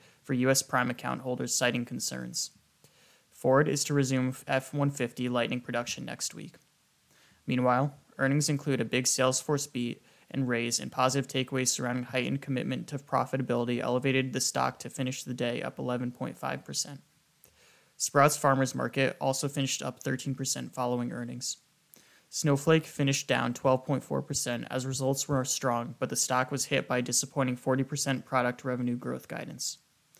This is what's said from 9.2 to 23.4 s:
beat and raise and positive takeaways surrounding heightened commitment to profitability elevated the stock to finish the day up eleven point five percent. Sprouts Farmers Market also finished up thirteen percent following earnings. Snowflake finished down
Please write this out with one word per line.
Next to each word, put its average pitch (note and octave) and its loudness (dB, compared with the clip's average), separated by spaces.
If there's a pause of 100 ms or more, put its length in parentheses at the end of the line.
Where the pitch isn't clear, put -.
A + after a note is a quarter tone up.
beat A#2+ -6 (260)
and C3 -2
raise A#2 0
and - -6
positive C3 0
takeaways C3 -2
surrounding B2 -2
heightened C3 -2
commitment B2+ -4
to C#3+ -6
profitability B2 0
elevated C3 2
the C3 -2
stock C3 0
to B2 -12
finish C3 -4
the C3 -8
day B2 -2
up B2+ -8
eleven B2 -2
point B2+ -8
five C3+ -6
percent. C#3+ -8 (960)
Sprouts D3 6
Farmers C3+ 4
Market B2+ 0
also C3+ 0
finished C#3 -2
up C3+ -8
thirteen C3+ -4
percent B2+ -6
following B2 -2
earnings. B2 -8 (680)
Snowflake D#3+ 4
finished C#3 0
down B2 2